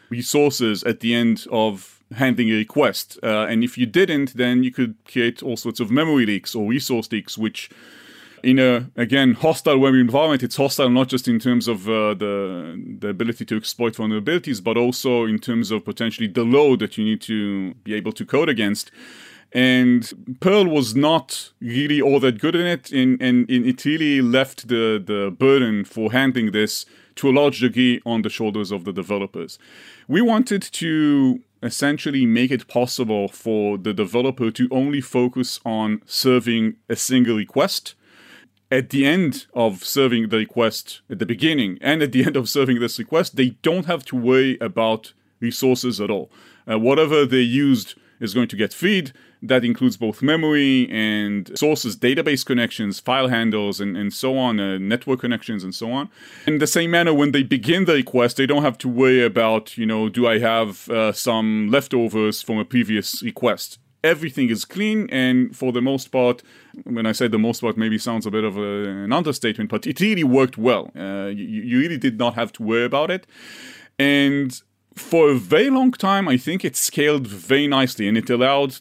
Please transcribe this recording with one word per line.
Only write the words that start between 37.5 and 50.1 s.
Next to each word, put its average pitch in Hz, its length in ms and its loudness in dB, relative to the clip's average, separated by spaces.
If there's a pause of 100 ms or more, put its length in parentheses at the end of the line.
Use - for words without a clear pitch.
At 131 180 0
the 139 160 2
end 156 480 0
of 113 300 -2
serving 120 460 0
the 113 80 0
request, 110 640 -2 (100)
at 104 80 -8
the 110 80 -4
beginning 120 520 0
and 156 220 0
at 139 100 -2
the 127 140 2
end 143 100 0
of 127 140 -2
serving 127 300 2
this 117 180 -4
request, 160 380 -2
they 135 160 2 (100)
don't 170 240 0
have 165 200 -4
to - 100 -8
worry 127 440 4
about 113 540 -2 (260)
resources 120 640 0
at 101 80 -4
all. 98 220 -4 (360)
Uh, 110 120 0
whatever 147 440 4
they 127 180 2
used 123 520 2 (260)
is 104 140 -6
going 117 140 0
to - 80 -10
get 101 180 -2
freed. 180 380 -2 (300)
That 123 240 2
includes 120 320 0
both 107 240 -4